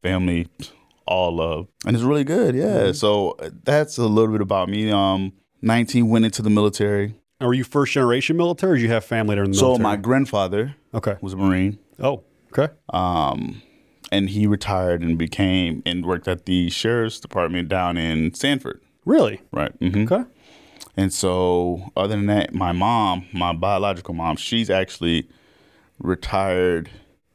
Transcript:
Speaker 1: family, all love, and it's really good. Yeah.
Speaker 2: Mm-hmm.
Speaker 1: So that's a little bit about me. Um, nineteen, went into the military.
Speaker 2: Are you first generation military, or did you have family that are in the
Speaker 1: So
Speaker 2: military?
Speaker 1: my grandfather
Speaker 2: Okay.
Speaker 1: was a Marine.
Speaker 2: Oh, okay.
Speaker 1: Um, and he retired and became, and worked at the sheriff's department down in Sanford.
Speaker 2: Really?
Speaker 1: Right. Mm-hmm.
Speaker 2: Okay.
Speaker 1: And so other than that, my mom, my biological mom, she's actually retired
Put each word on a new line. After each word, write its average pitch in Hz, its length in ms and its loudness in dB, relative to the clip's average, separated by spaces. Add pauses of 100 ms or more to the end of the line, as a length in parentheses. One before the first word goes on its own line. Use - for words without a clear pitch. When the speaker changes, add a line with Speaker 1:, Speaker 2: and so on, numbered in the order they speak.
Speaker 1:
family, 90 460 0 (580)
all 90 300 0
love, 82 320 -4 (180)
and 117 80 2
it's 117 100 0
really 143 200 2
good. 160 320 0
Yeah. 143 80 0 (140)
Speaker 2:
Mm-hmm. 101 160 2
Speaker 1:
So 104 420 0 (260)
that's 151 340 0
a 117 100 0
little 110 260 4
bit 107 80 0
about 95 280 0
me. 107 220 -2
Um, 95 440 0 (280)
nineteen, 117 460 2
went 113 160 4
into 110 180 -2
the 107 80 0
military. 104 640 2 (260)
Speaker 2:
Are 123 140 0
you 131 80 0
first 139 300 0
generation 135 440 2
military, 175 360 2
or - 20 6
did 123 80 4
you 113 80 2
have 113 140 2
family 107 320 0
that 101 40 0
are 101 40 2
in 98 80 0
the 98 40 2
Speaker 1:
So 113 120 4
Speaker 2:
military? 123 160 2
Speaker 1:
my 104 120 0
grandfather 110 760 0 (200)
Speaker 2:
Okay. 107 260 -2
Speaker 1:
was 95 140 -8
a - 20 -8
Marine. 95 420 0 (220)
Speaker 2:
Oh, 131 220 -2 (340)
okay. 151 160 0 (180)
Speaker 1:
Um, 78 680 -2 (500)
and 98 200 0
he 104 160 2
retired 92 560 0
and 82 160 0
became, 90 680 0
and 87 220 -4
worked 87 220 -4
at 90 180 -6
the 90 240 2
sheriff's 113 500 -2
department 87 480 -4
down 90 300 -2
in 80 360 0
Sanford. - 460 -4 (240)
Speaker 2:
Really? 190 380 2 (100)
Speaker 1:
Right. - 280 -4
Mm-hmm. 101 320 0
Speaker 2:
Okay. 247 160 0 (680)
Speaker 1:
And 95 160 0
so 90 840 0
other 101 200 0
than 101 100 0
that, 104 280 0
my 92 180 -2
mom, 95 600 0
my 87 200 -2
biological 92 600 -2
mom, 82 220 -2
she's 117 340 -2
actually 85 580 0 (680)
retired 90 920 -2 (440)